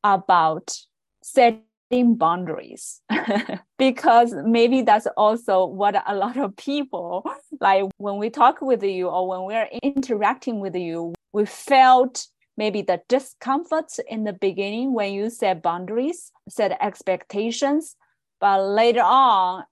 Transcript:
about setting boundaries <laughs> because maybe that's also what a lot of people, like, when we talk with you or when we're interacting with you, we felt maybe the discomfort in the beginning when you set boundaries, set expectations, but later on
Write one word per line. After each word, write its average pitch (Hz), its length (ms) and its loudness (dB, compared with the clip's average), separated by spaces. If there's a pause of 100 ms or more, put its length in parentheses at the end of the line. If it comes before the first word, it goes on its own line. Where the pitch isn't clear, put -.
about 175 720 0 (440)
setting 233 400 2 (280)
boundaries 185 1160 -2
<laughs> - 680 -6
because 240 560 4 (100)
maybe 233 380 2
that's 220 240 2 (100)
also 214 480 2
what 196 320 -2 (100)
a 208 80 -6
lot 202 220 -4
of 214 180 -4
people, 196 720 -6 (380)
like, 196 220 2 (120)
when 202 220 -8
we 208 100 -4
talk 233 320 2
with 254 220 -2
you 185 260 -2
or 180 180 -2
when 185 180 -8
we're 214 260 -4 (120)
interacting 262 760 -2
with 190 160 -6
you, 170 380 -6 (180)
we 208 140 0
felt 262 800 4 (320)
maybe 214 240 -2
the 180 260 -2
discomfort 277 840 -4 (180)
in 220 140 -6
the 208 100 -6
beginning 202 580 -4
when 202 220 -2
you 208 160 -4
set 190 320 -4
boundaries, 208 680 -4 (160)
set 208 360 -2
expectations, 208 1120 -4 (420)
but 196 220 2
later 220 420 2
on 190 680 2